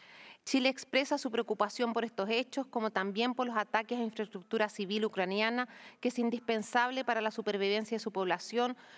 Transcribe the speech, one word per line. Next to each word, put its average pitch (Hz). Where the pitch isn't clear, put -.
Chile 262
expresa 269
su 269
preocupación 226
por 226
estos 208
hechos, 247
como 220
también 202
por 254
los 240
ataques 214
a 240
infraestructura 214
civil 208
ucraniana, 214
que 247
es 247
indispensable 240
para 220
la 214
supervivencia 208
de 214
su 214
población, 190